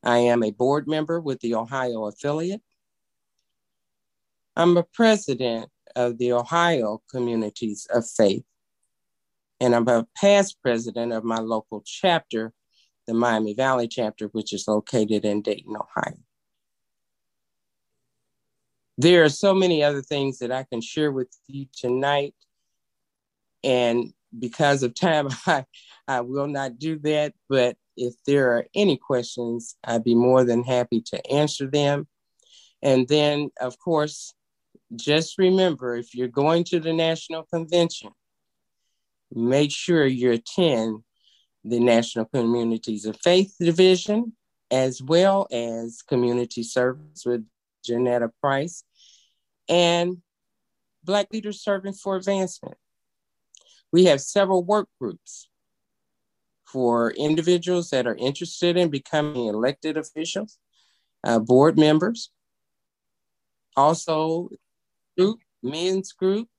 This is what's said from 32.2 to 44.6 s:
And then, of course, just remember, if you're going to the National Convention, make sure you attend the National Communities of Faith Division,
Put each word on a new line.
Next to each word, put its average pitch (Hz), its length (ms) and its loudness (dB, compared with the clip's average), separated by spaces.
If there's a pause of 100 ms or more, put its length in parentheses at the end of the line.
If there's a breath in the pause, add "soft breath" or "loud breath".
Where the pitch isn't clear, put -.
And 131 240 4
then, 147 440 2 (100)
of 123 180 -8
course, - 540 -4 (640)
just 151 420 -2
remember, 185 580 2
if 120 180 -10
you're 123 140 -4
going 156 360 2
to 170 160 -2
the 160 140 -4
National 160 500 -2
Convention, 165 680 -2 (1200)
make 131 400 0
sure 160 360 2
you 127 260 2
attend 117 720 0 (580)
the 117 160 -2
National 117 460 2
Communities 113 800 -2
of 107 180 -8
Faith 185 380 2
Division, 185 720 2 (380)